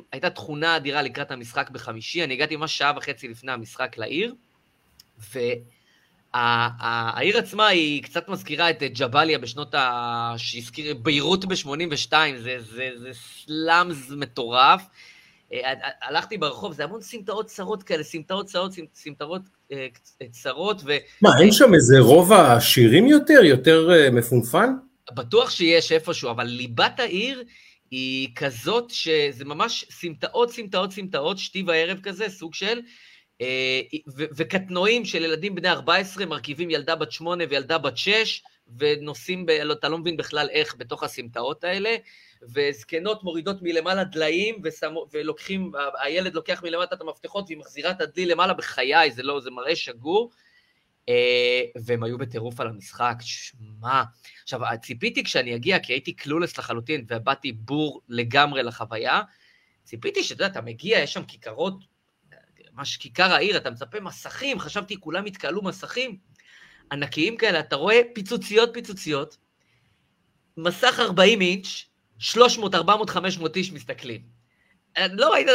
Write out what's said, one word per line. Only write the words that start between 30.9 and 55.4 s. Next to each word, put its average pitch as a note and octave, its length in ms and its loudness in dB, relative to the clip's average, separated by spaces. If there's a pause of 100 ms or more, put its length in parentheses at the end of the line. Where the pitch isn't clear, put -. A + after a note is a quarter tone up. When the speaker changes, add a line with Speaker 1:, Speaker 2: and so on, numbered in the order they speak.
Speaker 1:
סמטאות, F#3 460 -6
שתי F#3+ 300 -8
וערב E3+ 360 0
כזה, G3+ 260 -8
סוג E3 240 -14
של, A3 260 -4 (600)
אה, C3 400 -2 (360)
ו-, D3+ 80 -6 (100)
וקטנועים F#3+ 720 -2
של E3 180 -4
ילדים E3 320 -4
בני F3 140 -2
ארבע D#3 260 0
עשרה G3 300 -4
מרכיבים D3+ 440 -8
ילדה D3+ 260 -2
בת D#3 160 -6
שמונה E3+ 380 -6
וילדה C#3 280 -2
בת C3+ 200 -4
שש, G#3+ 460 -2 (340)
ונוסעים D3 680 -4
ב-, E3 60 2
לא, D3+ 220 0
אתה D3 160 -4
לא D#3+ 80 -2
מבין E3 200 -6
בכלל D3 320 -4
איך D3+ 280 -2
בתוך B2+ 260 -10
הסמטאות B2 600 -8
האלה, G3 320 -2 (580)
וזקנות E3 720 -4
מורידות F3+ 380 -6
מלמעלה F3 420 -2
דליים, F#3 600 -2
ושמו-, D#3 480 -8
ולוקחים, D#3 640 -6
ה-, C#3 300 -6
הילד F3+ 280 -2
לוקח E3+ 300 -6
מלמטה F3 320 -4
את F3 60 -10
המפתחות, E3 460 -10
והיא D#3 100 -14
מחזירה D3+ 340 -8
את F#3 100 -8
הדלי D#3+ 240 -6
למעלה. F3 280 2
בחיי, C#3+ 580 2
זה B2 120 -10
לא, C#3+ 160 -4
זה B2+ 120 -10
מראה B2+ 240 -4
שגור. D#3+ 560 -4 (800)
אה, B2 520 2 (140)
והם A#2 280 -4
היו A#2+ 140 -4
בטירוף A#2+ 420 -8
על B2 80 -4
המשחק, A#2 520 -6
שמע. A#2 840 -6 (400)
עכשיו, B2+ 160 -10 (220)
ציפיתי A3 420 -6
כשאני B2 320 -2